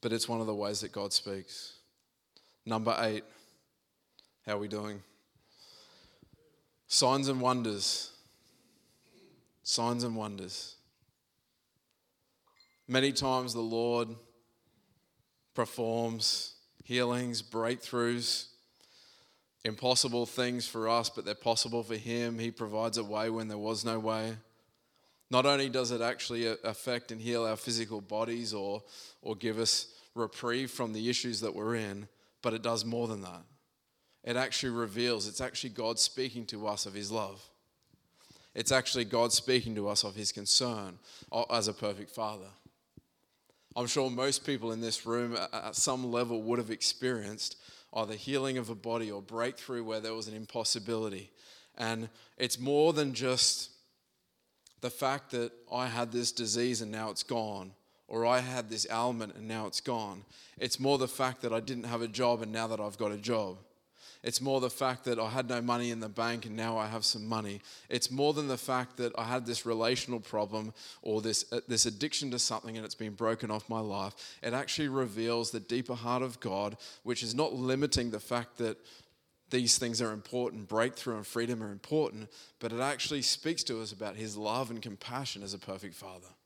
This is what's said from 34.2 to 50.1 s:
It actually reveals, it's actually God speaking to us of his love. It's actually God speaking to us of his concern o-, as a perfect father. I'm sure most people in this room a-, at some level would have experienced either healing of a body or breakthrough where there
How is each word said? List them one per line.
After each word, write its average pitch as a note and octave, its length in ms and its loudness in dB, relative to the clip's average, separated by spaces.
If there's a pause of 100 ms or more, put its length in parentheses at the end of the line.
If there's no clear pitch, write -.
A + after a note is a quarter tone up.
It A#2+ 120 0
actually B2+ 340 0
reveals, A#2 580 0
it's G#2 120 -6
actually B2+ 300 -4
God A#2 280 -2
speaking A#2+ 480 0
to G#2+ 200 -6
us G#2 200 -2
of G2 80 -10
his G#2 160 -6
love. G2 320 -4 (1120)
It's A2+ 180 2
actually B2+ 320 4
God A#2 280 4
speaking A2+ 420 4
to G#2 140 -2
us G#2 160 2
of G2+ 100 -4
his G#2 180 -2
concern G#2 680 2 (320)
o-, A#2 200 0
as A2 180 4
a G#2+ 40 0
perfect G2+ 380 -4
father. G#2+ 380 -6 (1300)
I'm A#2+ 100 0
sure C3 240 4
most C3 340 2
people A#2 280 0
in A2+ 80 -2
this A2+ 260 -2
room A#2 300 2
a-, G2 320 -4
at - 80 -6
some B2+ 340 2
level A#2+ 320 2
would A#2+ 160 2
have A2+ 120 -2
experienced A2 840 0 (380)
either A2 200 0
healing C3+ 440 0
of A2+ 100 -4
a A#2 60 -4
body A2+ 360 -2
or G2+ 120 -6
breakthrough A#2 600 -4
where A2 180 -2
there A2 140 -4